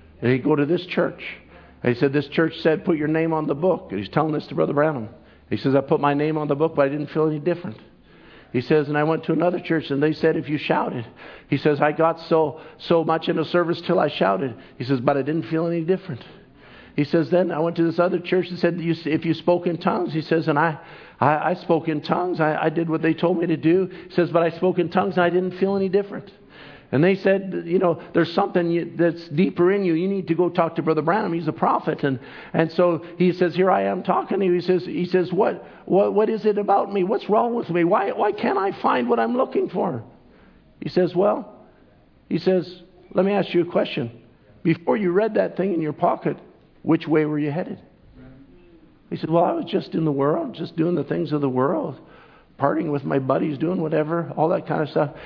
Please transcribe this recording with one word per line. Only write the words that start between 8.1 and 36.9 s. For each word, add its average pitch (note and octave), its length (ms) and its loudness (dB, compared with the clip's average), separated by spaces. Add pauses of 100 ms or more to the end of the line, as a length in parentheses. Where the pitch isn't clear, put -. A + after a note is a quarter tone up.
He B2+ 80 0
says, D3+ 260 2
"And D3 100 -2
I D3+ 60 2
went D#3+ 220 0
to E3 80 0
another F3+ 260 0
church, D#3+ 320 -2
and C#3 100 0
they D#3 120 2
said, D#3+ 240 2
'If C3 100 -6
you D3 100 -2
shouted.'" C#3+ 480 -2 (440)
He C#3+ 80 0
says, D3 240 2
"I D3+ 100 4
got D#3+ 300 2
so, D#3+ 400 0 (160)
so E3 260 2
much E3 240 0
in F3 80 0
the E3 80 0
service E3+ 380 0
till F3+ 180 0
I D#3 80 2
shouted." E3+ 480 0 (220)
He B2+ 80 -6
says, C3 160 0
"But C#3 160 2
I C3+ 60 0
didn't D#3 240 -4
feel D#3+ 200 -2
any E3+ 140 -2
different." E3+ 420 -4 (720)
He D3 80 0
says, D3+ 260 0
"Then F3 220 2
I D3+ 80 -4
went E3+ 160 -2
to E3+ 80 0
this E3 160 0
other F3+ 200 2
church F3+ 300 -2
and F3+ 80 -10
said, E3+ 220 0
'You, E3 160 -2 (100)
if D#3 200 -2
you E3 80 2
spoke F3 340 0
in E3 100 -2
tongues,'" - 360 -2
he D#3 80 -2
says, D#3+ 260 0
"and D3+ 100 2
I, D#3 220 2 (400)
I, D3+ 300 2
I F3+ 60 0
spoke E3 340 0
in D3+ 120 0
tongues. F3+ 380 -2
I, D#3 240 2
I D#3+ 60 2
did D#3+ 200 -2
what D#3 120 -2
they D#3+ 120 2
told E3+ 260 0
me E3+ 80 -2
to D#3+ 100 0
do." F3+ 320 2 (180)
He - 60 -20
says, E3 180 0
"But E3 120 4
I E3 80 0
spoke F#3 280 -2
in E3 100 0
tongues, F#3+ 260 0
and F3+ 80 4
I F3 60 4
didn't F3+ 300 -2
feel G3 160 0
any F#3+ 140 0
different." G3+ 420 -4 (640)
And C3+ 100 4
they F#3+ 120 4
said, F#3+ 500 0
"You F3 140 0
know, E3+ 200 2 (140)
there's E3 180 2
something F3 400 0
you, E3+ 240 -2
that's E3+ 320 0
deeper F3 440 2
in G3+ 120 0
you. E3+ 120 2
You F3+ 120 0
need F#3+ 220 -4
to E3 60 2
go F3 120 2
talk E3+ 280 0
to E3+ 60 -4
Brother D#3 200 0
Branham. E3+ 320 0
He's E3+ 160 -4
a - 20 -2
prophet." - 540 -2
And, C3 140 0 (340)
and D#3+ 180 2
so F3 320 2 (140)
he F3+ 160 4
says, F3 200 0
"Here F#3 160 2
I G3 120 2
am G3 200 -2
talking G3 380 -2
to G3 60 0
you." F3+ 80 2
He F3 80 0
says, F3 240 0
he - 200 -4
says, F3+ 280 0
What, F#3+ 340 -2 (180)
what, G3+ 280 2
what G#3+ 160 2
is A3 160 -2
it G#3 120 2
about G3+ 340 2